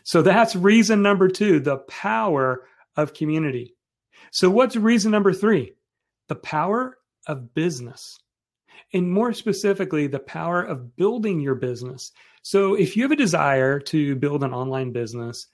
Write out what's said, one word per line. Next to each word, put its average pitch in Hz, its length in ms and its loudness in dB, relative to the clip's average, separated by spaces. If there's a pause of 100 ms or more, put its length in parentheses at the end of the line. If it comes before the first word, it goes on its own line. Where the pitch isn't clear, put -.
So - 180 2
that's 202 340 4
reason 208 460 4
number 196 260 4
two, 185 320 2
the 135 200 -2
power 156 840 -2 (300)
of 151 180 -2
community. 151 640 -4 (560)
So - 180 2
what's 240 280 2
reason 220 340 4
number 202 220 4
three? 190 400 0 (560)
The 120 60 -8
power 202 640 -4 (300)
of 131 260 -10
business. 143 640 -6 (760)
And 180 180 0
more 226 220 0
specifically, 190 720 -2
the 135 120 -6
power 170 420 -4
of 123 340 -10
building 208 460 -2
your 135 140 -2
business. 127 580 -8 (300)
So 196 320 2
if 190 200 0
you 226 80 2
have 277 80 0
a 302 60 2
desire 143 640 2
to 143 360 -2
build 143 300 -2
an 127 80 -4
online 131 400 -6
business, 117 600 -8